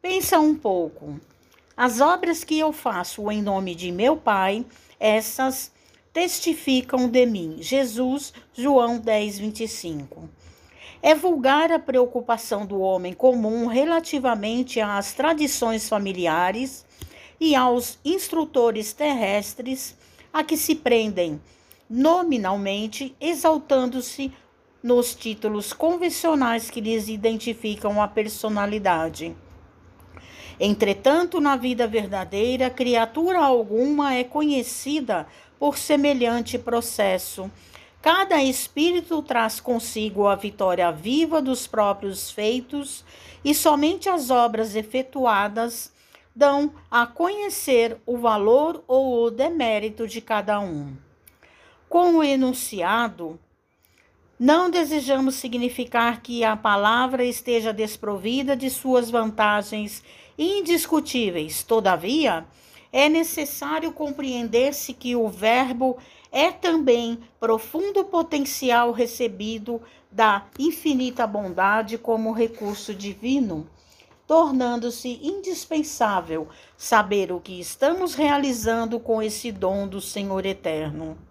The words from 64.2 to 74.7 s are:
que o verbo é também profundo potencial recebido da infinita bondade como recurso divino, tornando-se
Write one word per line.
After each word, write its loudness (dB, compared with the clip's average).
que -6
o 0
verbo 0
é 4
também 2
profundo 0
potencial 0
recebido -4
da 4
infinita 0
bondade 0
como -2
recurso -4
divino, -2
tornando-se 0